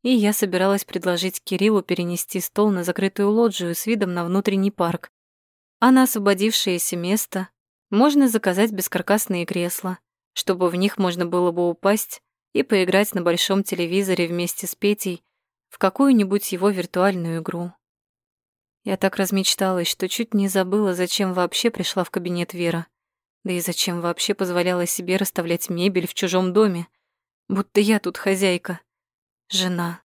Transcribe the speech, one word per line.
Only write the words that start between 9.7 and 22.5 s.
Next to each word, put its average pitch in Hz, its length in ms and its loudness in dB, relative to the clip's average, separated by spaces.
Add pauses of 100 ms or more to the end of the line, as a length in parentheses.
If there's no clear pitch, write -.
чтобы 180 360 0
в 175 60 -2
них 196 220 0
можно 180 280 0
было 180 260 2
бы 175 180 0
упасть - 520 -2 (320)
и 262 100 2
поиграть 196 500 2
на 180 80 -2
большом 175 420 0
телевизоре 180 640 0
вместе 175 400 -4
с - 80 -10
Петей 202 480 -2 (460)
в - 80 -20
какую-нибудь 208 720 2
его 190 180 0
виртуальную 180 720 -2
игру. 170 320 -8 (1080)
Я 196 140 -2
так 190 200 -2
размечталась, 190 680 0
что - 220 -4
чуть - 240 -4
не 196 140 2
забыла, 190 460 0
зачем 180 400 -2
вообще 180 360 0
пришла 185 340 -2
в - 60 -6
кабинет 175 440 -4